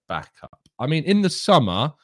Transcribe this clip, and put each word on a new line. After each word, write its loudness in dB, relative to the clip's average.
backup?" -12
I -4
mean, -2
in 2
the 0
summer, 2